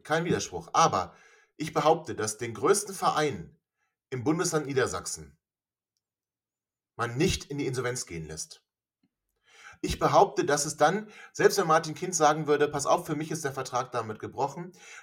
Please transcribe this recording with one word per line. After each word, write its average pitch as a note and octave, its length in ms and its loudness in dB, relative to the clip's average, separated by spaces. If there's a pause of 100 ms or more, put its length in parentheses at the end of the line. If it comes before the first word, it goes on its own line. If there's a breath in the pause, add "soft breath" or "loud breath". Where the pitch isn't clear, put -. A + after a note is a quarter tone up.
Kein D#3+ 220 -2
Widerspruch. F#2+ 500 -4
Aber G#2+ 400 2 (420 soft breath)
ich D#3 160 -8
behaupte, D3 420 2
dass G#2+ 240 -4
den A#2 160 -6
größten F#3 400 0
Verein D3+ 600 -2 (540)
im B2+ 120 -6
Bundesland D#3 440 0
Niedersachsen G2+ 680 -4 (1600)
man A#2 200 -4
nicht F#3 280 0
in C#3+ 120 -10
die C#3+ 100 -4
Insolvenz B2+ 380 -4
gehen D#2+ 220 -10
lässt. - 360 -14 (1160 loud breath)
Ich - 180 -4
behaupte, D#3+ 460 6
dass D3 220 2
es D3+ 100 -6
dann, F#3 320 2 (240 loud breath)
selbst G3 240 4
wenn F#3 100 2
Martin D#3 280 2
Kind F3+ 200 -6
sagen D3+ 320 4
würde, D3 220 4
„Pass C#3+ 160 -6
auf, E3+ 220 0
für D#3 100 -4
mich D#3 140 -6
ist D#3 120 -6
der C3+ 120 -4
Vertrag B2+ 380 -4
damit A2 260 -6
gebrochen, C#3 540 -6 (300 loud breath)